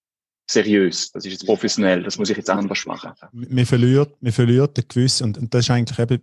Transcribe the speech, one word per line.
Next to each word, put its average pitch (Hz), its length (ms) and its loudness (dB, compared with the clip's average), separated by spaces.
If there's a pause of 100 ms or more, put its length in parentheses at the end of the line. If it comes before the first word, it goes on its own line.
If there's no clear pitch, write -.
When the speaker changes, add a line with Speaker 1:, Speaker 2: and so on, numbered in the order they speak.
(500)
Speaker 1:
seriös, 101 600 2
das - 120 -14
ist 95 80 -12
jetzt 92 140 -14
professionell, 98 560 0
das 98 160 -8
muss 104 100 -2
ich 107 80 -2
jetzt - 140 -4
anders 98 340 -2
machen. - 280 -12 (200)
Speaker 2:
Man 123 320 -2
verliert, 131 560 2
man 120 120 -2
verliert 127 440 2
eine 120 100 -4
gewisse, 127 380 0
und, 107 140 -4
und 123 160 -6
das 120 100 2
ist 127 60 0
eigentlich 120 280 -2
eben, 120 240 0